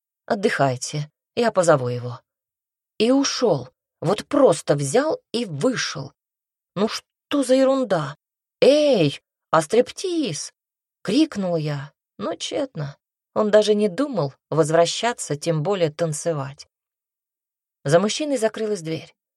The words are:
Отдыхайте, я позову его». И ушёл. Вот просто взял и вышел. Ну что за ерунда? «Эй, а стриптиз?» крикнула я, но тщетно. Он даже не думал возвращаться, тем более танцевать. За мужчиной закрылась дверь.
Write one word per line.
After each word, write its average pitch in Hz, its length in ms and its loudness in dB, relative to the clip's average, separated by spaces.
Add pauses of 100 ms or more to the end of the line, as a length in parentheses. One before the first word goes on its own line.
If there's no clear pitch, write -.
(280)
Отдыхайте, 151 800 -2 (260)
я 226 160 0
позову 160 360 2
его». 123 340 -8 (800)
И 220 100 2
ушёл. 240 600 0 (320)
Вот 175 260 -2
просто 220 480 4
взял 185 440 0 (140)
и 233 120 -4
вышел. 165 680 -4 (600)
Ну 202 120 0
что - 560 -6
за 254 120 2
ерунда? 240 600 0 (460)
«Эй, 196 580 4 (300)
а 160 140 2
стриптиз?» 247 880 -2 (480)
крикнула 208 540 0
я, 147 360 -4 (280)
но 320 160 -6
тщетно. 277 600 -6 (360)
Он 214 160 0
даже 208 240 6
не 208 140 0
думал 180 480 -4 (160)
возвращаться, 160 840 0
тем 156 280 -2
более 180 260 0
танцевать. 151 800 -6 (1200)
За 156 140 6
мужчиной 262 380 -2
закрылась 214 440 -4
дверь. 160 340 -10 (220)